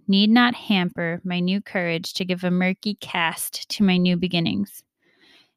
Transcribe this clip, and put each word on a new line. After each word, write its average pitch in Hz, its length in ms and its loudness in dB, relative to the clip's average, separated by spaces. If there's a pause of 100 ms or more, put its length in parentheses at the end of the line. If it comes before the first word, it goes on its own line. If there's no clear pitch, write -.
need 202 220 4
not 240 240 6
hamper 175 680 -2
my 180 160 -4
new 185 200 0
courage 175 540 -4
to 190 120 -4
give 180 180 -4
a 180 80 0
murky 185 500 -2
cast - 680 -4
to - 140 0
my 185 140 4
new 180 180 4
beginnings. 175 680 -2 (720)